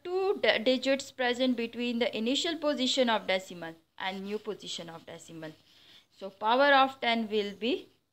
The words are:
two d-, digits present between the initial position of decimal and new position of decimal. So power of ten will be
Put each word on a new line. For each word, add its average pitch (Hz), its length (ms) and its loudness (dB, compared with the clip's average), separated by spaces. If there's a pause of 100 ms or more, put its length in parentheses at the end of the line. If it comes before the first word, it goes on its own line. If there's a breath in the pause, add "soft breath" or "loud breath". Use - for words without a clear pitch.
two 370 380 0
d-, 226 160 4
digits 262 540 0
present 247 460 0
between 233 420 -4
the - 180 0
initial 277 400 -2
position 262 500 0
of 202 200 0
decimal 175 480 -4 (240)
and 190 240 -6
new 208 160 -6
position 180 500 -10
of 165 160 -16
decimal. 160 460 -14 (680 soft breath)
So 196 120 -12
power 254 420 4
of 269 280 6
ten 226 280 0
will 202 300 0
be 277 300 -2 (240)